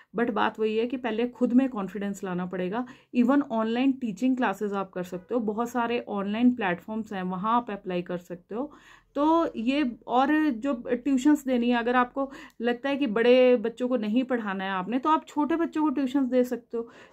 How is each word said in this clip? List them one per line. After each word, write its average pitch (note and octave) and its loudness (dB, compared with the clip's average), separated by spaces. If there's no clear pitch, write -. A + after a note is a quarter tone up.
but A#3+ 0
बात G#3+ 0
वही A3 0
है A3+ 0
कि C4 -4
पहले A#3+ -2
खुद B3 0
में C4 6
कॉन्फिडेंस G3 -6
लाना F3+ -4
पड़ेगा। F#3 -4
Even B3+ 4
ऑनलाइन A#3 0
टीचिंग B3+ -2
क्लासेज G#3 -2
आप G3 -4
कर F#3 -6
सकते F3+ -8
हो, B3+ 0
बहुत A3 -2
सारे A#3+ -2
ऑनलाइन G#3 2
प्लेटफॉर्म्स G#3+ -4
हैं F#3+ -4
वहाँ F#3 0
आप A#3+ -2
अप्लाई F#3 -6
कर F3+ -6
सकते F3 -14
हो। C#4 -6
तो D#4+ 2
ये, B3 0
और D4 2
जो A#3+ -4
ट्यूशन्स C4+ 2
देनी B3 0
है, B3 2
अगर A#3+ 0
आपको C4 0
लगता A#3+ -2
है C#4 -2
कि C#4 0
बड़े B3 6
बच्चों A#3 -2
को B3+ 0
नहीं G#3+ 0
पढ़ाना G#3 -4
है G3 -4
आपने, G3 -2
तो D4+ 0
आप D#4 2
छोटे D4 -2
बच्चों D#4+ -2
को D#4 4
ट्यूशन्स C4+ 0
दे B3 4
सकते A#3+ -8
हो, A#3 -6